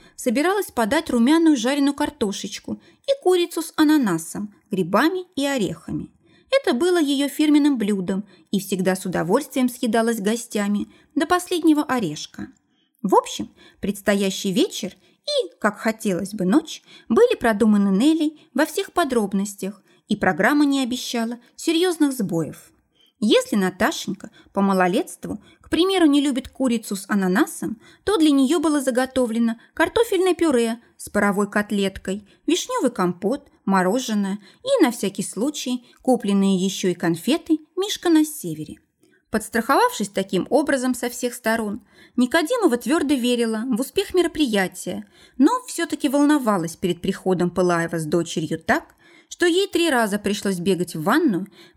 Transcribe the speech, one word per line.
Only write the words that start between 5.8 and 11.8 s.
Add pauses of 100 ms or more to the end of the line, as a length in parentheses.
Это
было
её
фирменным
блюдом, (260)
и
всегда
с
удовольствием
съедалось
гостями (280)
до
последнего